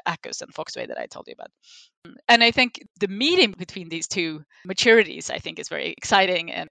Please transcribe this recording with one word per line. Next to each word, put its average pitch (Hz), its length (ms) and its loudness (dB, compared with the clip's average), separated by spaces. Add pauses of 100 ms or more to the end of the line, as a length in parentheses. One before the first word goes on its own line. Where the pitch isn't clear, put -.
Acus - 340 -6
and - 120 -16
Foxway - 340 -10
that - 120 -8
I 58 60 -8
told - 220 -16
you 60 60 -14
about. - 180 -18 (760)
And 233 160 8
I 233 80 6
think 247 280 0 (200)
the 202 80 0
meeting 233 500 2
between 175 320 -12
these 160 180 -8
two 156 360 -4 (240)
maturities, 190 640 4
I - 80 -6
think, 160 220 -12
is 156 100 -12
very 165 260 -6
exciting 180 560 2
and 160 200 -8